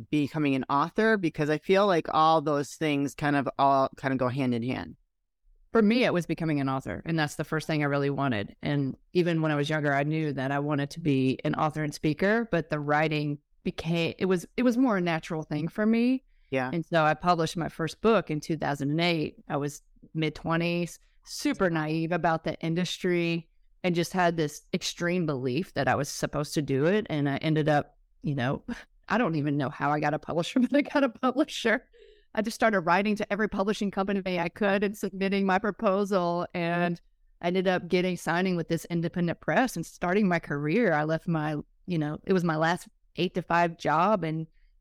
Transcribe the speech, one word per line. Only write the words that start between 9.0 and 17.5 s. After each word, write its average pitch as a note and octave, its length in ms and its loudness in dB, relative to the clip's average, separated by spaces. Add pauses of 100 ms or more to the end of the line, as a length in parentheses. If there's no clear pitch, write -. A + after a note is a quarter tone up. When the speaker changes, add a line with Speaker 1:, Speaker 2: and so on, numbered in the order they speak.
Speaker 2:
even E3+ 280 2
when D#3 120 0
I - 20 0
was D3 160 -2
younger, D3 240 0
I C#3+ 80 2
knew D3+ 300 -2
that C3+ 180 -4
I C#3+ 80 -2
wanted C#3+ 320 -2
to - 100 -14
be C3+ 440 2
an D3+ 100 0
author D3+ 300 -2
and D3+ 100 -6
speaker, G3+ 560 0
but E3 200 -2
the D3+ 100 -4
writing D3 580 0 (240)
became, E3 560 -2
it - 60 -2
was, F#3 200 2 (120)
it B3+ 80 0
was A#3+ 120 2
more B3 200 4
a F#3 40 0
natural D#3+ 440 -2
thing D3+ 240 -4
for G#3 180 -2
me. A#3+ 380 2 (260)
Speaker 1:
Yeah. C3 220 -2
Speaker 2:
And E3 120 -2
so E3 200 2
I D#3 100 4
published E3 420 0